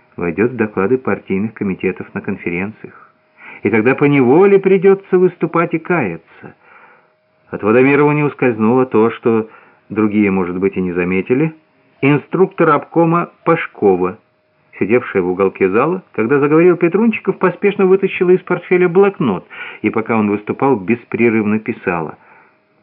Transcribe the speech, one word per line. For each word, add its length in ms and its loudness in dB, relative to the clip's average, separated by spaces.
войдет 340 -2
в 40 -12
доклады 420 -2
партийных 560 -6
комитетов 600 -6
на 80 -8
конференциях. 920 -10
И 60 -2
тогда 260 2
поневоле 640 4
придется 580 2
выступать 560 0
и 60 -4
каяться. 760 -6
От 140 -8
Водомерова 480 4
не 120 0
ускользнуло 640 0
то, 260 2
что 380 -2
другие, 420 0
может 280 -2
быть, 160 -2
и 60 -4
не 100 -4
заметили. 640 -2
Инструктор 720 0
обкома 600 0
Пашкова – 720 0
сидевшая 440 0
в 60 -2
уголке 400 0
зала, 340 -2
когда 260 -2
заговорил 380 4
Петрунчиков, 640 0
поспешно 480 0
вытащила 440 0
из 100 4
портфеля 460 0
блокнот, 600 0
и 80 -2
пока 280 -2
он 120 2
выступал, 460 -2
беспрерывно 840 -2
писала. 580 -8